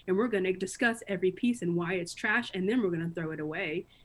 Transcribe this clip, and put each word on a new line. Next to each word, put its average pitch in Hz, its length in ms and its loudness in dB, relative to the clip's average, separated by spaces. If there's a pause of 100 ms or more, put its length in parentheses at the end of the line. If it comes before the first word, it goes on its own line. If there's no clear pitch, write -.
and 185 80 4
we're 226 140 4
gonna 190 240 2
discuss 226 560 0
every 185 240 2
piece 240 300 0
and 170 120 2
why 170 200 0
it's 170 180 -4
trash, 233 400 0
and 185 160 0
then 240 140 4
we're 190 80 4
gonna 170 240 -2
throw 160 160 -4
it 156 100 -6
away, 160 460 -4 (180)